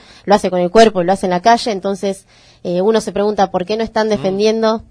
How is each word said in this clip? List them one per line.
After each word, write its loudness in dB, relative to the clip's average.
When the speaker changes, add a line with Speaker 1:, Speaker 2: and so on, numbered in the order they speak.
Speaker 1:
lo 4
hace -2
con -2
el 0
cuerpo, 4
lo 0
hace -2
en -2
la -2
calle, 2
entonces, -6
eh, -2
uno 2
se -8
pregunta 0
por -4
qué -4
no -4
están -2
Speaker 2:
Mm. -2
Speaker 1:
defendiendo 0